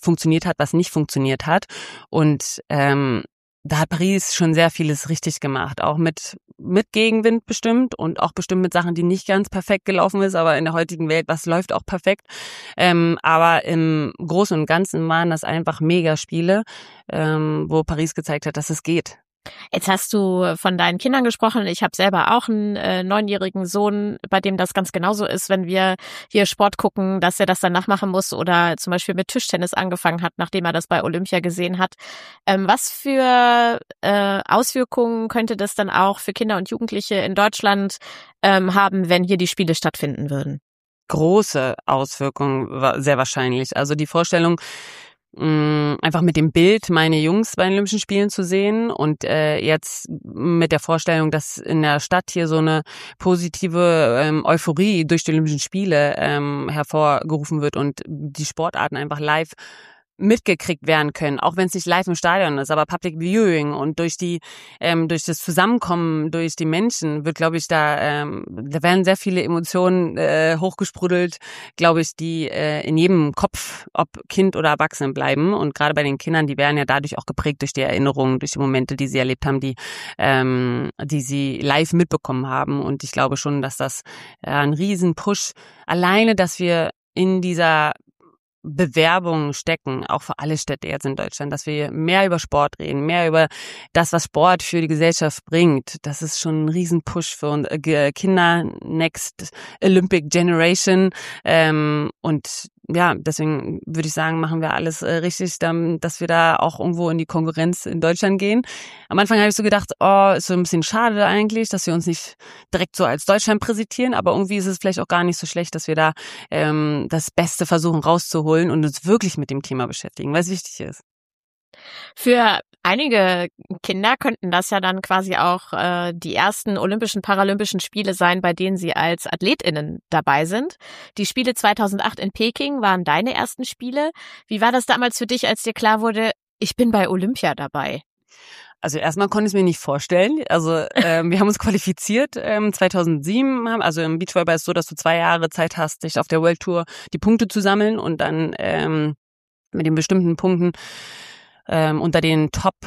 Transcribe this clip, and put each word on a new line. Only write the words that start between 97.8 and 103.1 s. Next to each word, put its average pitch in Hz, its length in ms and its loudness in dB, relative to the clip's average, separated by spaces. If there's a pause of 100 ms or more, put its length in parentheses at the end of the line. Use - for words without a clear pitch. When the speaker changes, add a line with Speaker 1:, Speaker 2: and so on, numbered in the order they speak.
Speaker 1:
Kinder, 170 540 2 (180)
Next - 680 -6 (300)
Olympic 185 480 4
Generation. 180 840 4 (340)
Ähm, 151 640 2 (100)
und - 460 -4 (220)
ja, 170 260 2